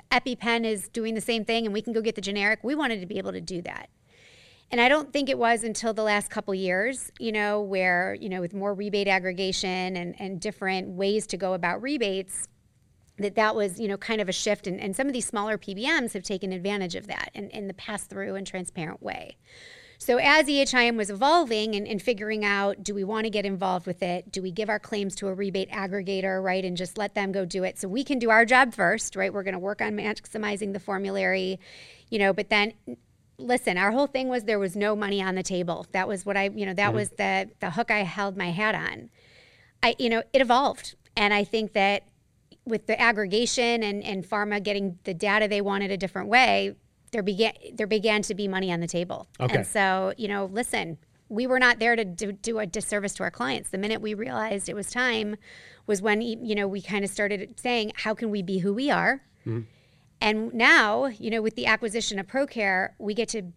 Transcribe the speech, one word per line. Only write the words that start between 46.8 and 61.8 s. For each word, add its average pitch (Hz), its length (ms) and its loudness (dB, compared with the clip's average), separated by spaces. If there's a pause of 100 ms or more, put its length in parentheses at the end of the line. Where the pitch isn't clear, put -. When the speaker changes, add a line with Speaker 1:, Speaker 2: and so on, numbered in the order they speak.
Speaker 1:
there 220 120 -2
began, 214 300 2 (200)
there 226 140 -4
began 214 340 2
to 202 140 -4
be 202 120 -2
money 190 240 -2
on 170 80 0
the 170 80 -2
table. 180 400 -4 (120)
Speaker 2:
Okay. 131 160 2
Speaker 1:
And 135 100 0
so, 190 500 2
you 220 120 -6
know, 202 180 -4
listen, 190 540 -4 (280)
we 240 200 -2
were 254 100 2
not 240 220 6
there 233 160 4
to 226 100 0
do, 190 280 -6
do 220 260 -4
a 208 80 -2
disservice 202 480 -4
to - 80 -6
our 170 80 -2
clients. - 400 -4
The 190 80 -4
minute 214 220 -2
we 214 120 -4
realized 220 560 -4
it 165 60 -6
was 185 160 -8
time 226 440 0 (520)
was 202 160 0
when, 214 180 2
you 233 320 -4
know, 202 140 0
we 196 140 -4
kinda 202 260 -2
started 202 520 -4
saying, 233 360 -2
"How 220 180 -2
can 226 160 -4
we 202 140 -2
be 190 160 0
who 196 160 0
we 269 160 0
are?" 202 320 2 (240)
Speaker 2:
Mm-hmm. 117 140 -2 (640)
Speaker 1:
And 220 300 0
now, 247 540 6
you 214 240 -6
know, 226 100 0
with 220 140 -2
the 240 100 -4
acquisition 220 540 0